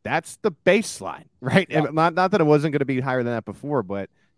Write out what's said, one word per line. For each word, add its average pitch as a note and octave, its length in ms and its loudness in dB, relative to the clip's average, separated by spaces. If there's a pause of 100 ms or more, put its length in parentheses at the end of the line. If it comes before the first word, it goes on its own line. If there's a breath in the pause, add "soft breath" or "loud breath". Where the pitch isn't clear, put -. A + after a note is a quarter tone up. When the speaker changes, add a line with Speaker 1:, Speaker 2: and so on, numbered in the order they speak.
Speaker 1:
that's D3 400 -6
the G#3 80 0 (140)
baseline, F3 680 0
<laughs> - 80 -20
right? F3 280 2
Speaker 2:
Yeah. D#3 160 2
Speaker 1:
And D3 100 -4
not, E3 180 2
not F3+ 180 2
that G3 100 2
it D#3 40 4
wasn't D3 280 4
gonna C#3 120 0
be B2+ 140 -2
higher B2+ 240 -2
than A#2+ 100 -2
that A2+ 120 -6
before, C3+ 380 -4
but G2 260 -6 (280)